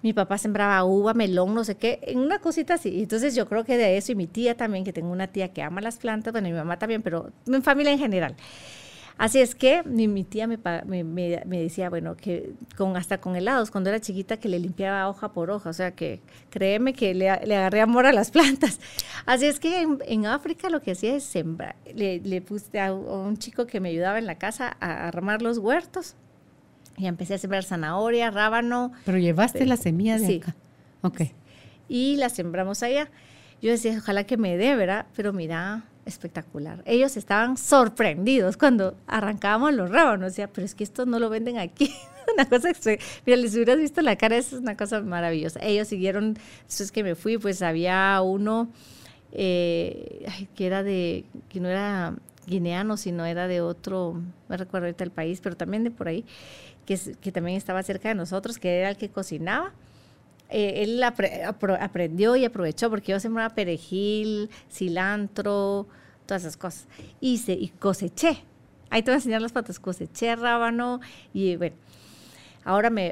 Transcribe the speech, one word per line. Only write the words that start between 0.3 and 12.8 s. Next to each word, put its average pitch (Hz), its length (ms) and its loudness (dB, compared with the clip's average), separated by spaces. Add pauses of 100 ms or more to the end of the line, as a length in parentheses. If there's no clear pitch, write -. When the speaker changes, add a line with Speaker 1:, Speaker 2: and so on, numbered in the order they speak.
Speaker 1:
sembraba 202 480 2
uva, 202 300 4
melón, 190 400 2
no 226 80 0
sé 208 120 -4
qué, - 280 0
en 247 160 -2
una 320 200 2
cosita 339 360 0
así. - 260 -2
Entonces 220 340 0
yo 220 140 0
creo 226 160 0
que 254 100 2
de 202 220 6
eso, 202 140 -2
y 240 40 0
mi 180 120 -2
tía 240 280 0
también, 214 300 -2
que 190 80 -6
tengo 170 180 -4
una 185 160 -4
tía 190 240 -4
que 156 120 -8
ama 170 180 -6
las 226 160 -6
plantas, 220 340 -4
bueno, 214 160 -2
mi 165 60 -2
mamá 170 240 -4
también, 214 240 -2
pero 165 300 -4 (160)
en 262 160 2
familia 285 280 4
en 277 80 2
general. 185 360 0 (840)
Así 226 240 4
es 247 140 4
que 285 260 6
mi, 233 260 2
mi 196 160 0
tía 214 220 -4
me 226 140 -4
pa-, 175 260 -4
me, 185 180 -4
me, 170 440 -2
me 180 120 -4
decía, 170 300 -4
bueno, 170 260 -6
que 170 360 -6 (260)
con, 190 180 0